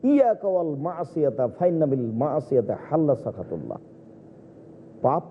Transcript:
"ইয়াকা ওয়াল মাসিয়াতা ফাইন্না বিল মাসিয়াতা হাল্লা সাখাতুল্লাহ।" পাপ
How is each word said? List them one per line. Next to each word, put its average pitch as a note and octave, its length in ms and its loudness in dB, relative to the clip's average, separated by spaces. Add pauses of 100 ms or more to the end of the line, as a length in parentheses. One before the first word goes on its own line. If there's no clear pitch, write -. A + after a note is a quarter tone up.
"ইয়াকা B3 440 4
ওয়াল E3+ 320 0
মাসিয়াতা D3+ 680 -2
ফাইন্না E3 380 2
বিল C3 260 0
মাসিয়াতা B2+ 640 0 (120)
হাল্লা D3 260 2
সাখাতুল্লাহ।" E2+ 600 -8 (1200)
পাপ C#3+ 300 2